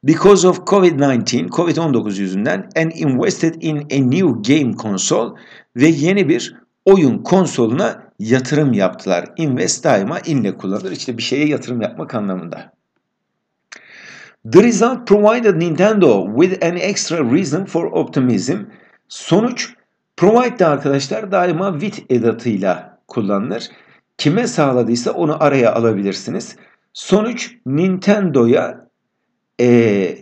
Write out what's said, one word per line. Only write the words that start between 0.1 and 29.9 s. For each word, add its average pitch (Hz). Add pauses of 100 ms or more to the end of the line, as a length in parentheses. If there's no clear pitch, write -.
of -
covid 180
nineteen, 135
covid 165
on 160
dokuz 104
yüzünden 104
and 160
invested 160
in 156
a 143
new 131
game 127
console 127 (360)
ve 127
yeni 165
bir 120 (300)
oyun 180
konsoluna 135 (160)
yatırım 131
yaptılar. 92 (120)
Invest 127
daima 131
inle 117
kullanılır. 104
İşte 123
bir 117
şeye 147
yatırım 123
yapmak -
anlamında. 92 (1800)
The 175
result 240
provided 208
Nintendo 165 (120)
with 185
an 175
extra 175
reason 156
for 170
optimism. 131 (500)
Sonuç, 220 (480)
provide 233
de 185
arkadaşlar 147
daima 180
with 196 (100)
edatıyla 110
kullanılır, 110 (480)
kime 196
sağladıysa 123
onu 160
araya 135
alabilirsiniz. 110 (380)
Sonuç - (100)
Nintendo'ya, 165 (720)
e, 113